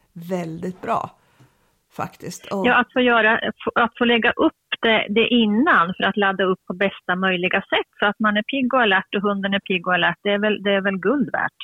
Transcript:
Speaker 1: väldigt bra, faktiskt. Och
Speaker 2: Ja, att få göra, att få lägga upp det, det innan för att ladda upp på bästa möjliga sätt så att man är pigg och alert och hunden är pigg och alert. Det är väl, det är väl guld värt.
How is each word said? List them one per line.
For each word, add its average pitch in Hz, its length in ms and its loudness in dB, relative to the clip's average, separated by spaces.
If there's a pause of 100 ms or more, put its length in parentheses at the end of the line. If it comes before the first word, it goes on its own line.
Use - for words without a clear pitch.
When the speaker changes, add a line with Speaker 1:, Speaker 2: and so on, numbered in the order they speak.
(120)
Speaker 1:
väldigt 175 680 -8
bra, - 280 -4 (840)
faktiskt. - 540 -12
Och 196 200 -4
Speaker 2:
Ja, 247 140 2
att - 120 -4
få 262 80 0
göra, 233 400 4 (340)
att 240 240 0
få 240 60 0
lägga 233 280 2
upp - 200 0 (300)
det, 220 280 2
det 220 180 2
innan 220 680 2
för - 80 -4
att 190 120 0
ladda 196 280 0
upp 185 220 -2
på 185 80 -6
bästa 185 420 -2
möjliga 185 440 0
sätt 349 260 -2 (120)
så 208 80 0
att 208 140 -2
man 208 160 2
är 214 60 0
pigg 262 320 -2
och 262 80 4
alert 190 340 0
och 196 60 -2
hunden 196 320 -2
är 196 60 0
pigg 180 260 -4
och 180 80 0
alert. 170 280 0
Det 202 100 -2
är 202 60 0
väl, 202 240 -2
det 202 120 0
är 196 60 0
väl 196 180 -2
guld 233 340 0
värt. - 200 -4 (120)